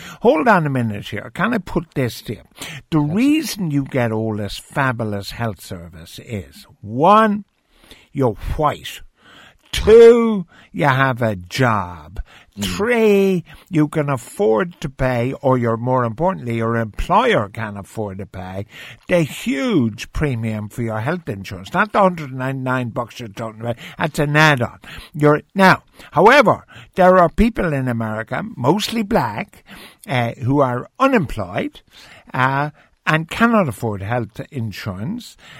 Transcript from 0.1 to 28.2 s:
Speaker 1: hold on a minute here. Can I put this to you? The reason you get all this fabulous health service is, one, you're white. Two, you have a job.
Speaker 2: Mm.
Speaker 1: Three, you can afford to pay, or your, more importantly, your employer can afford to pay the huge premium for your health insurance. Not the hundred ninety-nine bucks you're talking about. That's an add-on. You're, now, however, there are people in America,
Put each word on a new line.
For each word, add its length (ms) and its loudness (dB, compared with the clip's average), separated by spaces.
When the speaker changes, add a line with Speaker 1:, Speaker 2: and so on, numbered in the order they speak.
Speaker 1:
hold 260 4
on 180 4
a 40 -2
minute 360 -4
here. 260 -12
Can 220 -2
I 40 -2
put 360 -6
this 280 -4
to 120 -10
you? 80 -16
The 80 2
reason 720 0
you 140 -2
get 260 -2
all 260 -4
this 220 -8
fabulous 720 -4
health 300 -8
service 580 -18
is, 480 -14
one, 640 2
you're 240 0
white. 460 -4
Two, 760 8
you 140 0
have 340 2
a 160 0
job. 840 -4
Speaker 2:
Mm. 80 -6
Speaker 1:
Three, 800 2
you 180 2
can 220 -2
afford 720 -2
to 80 -6
pay, 540 -2
or 160 2
your, 180 0
more 280 0
importantly, 520 -4
your 200 -2
employer 760 0
can 260 -10
afford 420 -10
to 80 -10
pay 380 -12
the 120 2
huge 920 -2
premium 560 -4
for 120 -8
your 180 -4
health 280 -6
insurance. 460 -12
Not 180 -2
the 80 0
hundred 320 0
ninety-nine 580 -4
bucks 300 -8
you're 80 -12
talking 320 -12
about. 160 -6
That's 200 -4
an 180 0
add-on. 440 4
You're, 300 4
now, 280 4
however, 520 6
there 240 6
are 100 6
people 460 0
in 140 -2
America, 540 -4